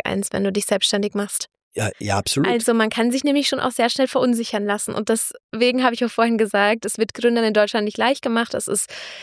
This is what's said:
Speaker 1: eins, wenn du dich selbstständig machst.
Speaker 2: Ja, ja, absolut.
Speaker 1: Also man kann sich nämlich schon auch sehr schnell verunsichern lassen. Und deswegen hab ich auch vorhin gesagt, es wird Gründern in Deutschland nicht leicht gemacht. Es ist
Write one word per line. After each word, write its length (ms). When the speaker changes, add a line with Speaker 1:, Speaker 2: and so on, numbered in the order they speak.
Speaker 1:
eins, 260
wenn 120
du 80
dich 140
selbstständig 480
machst. 340
Speaker 2:
Ja, 160
ja, 180
absolut. 320
Speaker 1:
Also 240
man 160
kann 220
sich 120
nämlich 240
schon 120
auch 120
sehr 180
schnell 180
verunsichern 580
lassen. 300
Und 140
deswegen 720
hab 100
ich 120
auch 40
vorhin 280
gesagt, 480
es 120
wird 160
Gründern 300
in 100
Deutschland 320
nicht 120
leicht 240
gemacht. 320
Es 140
ist 220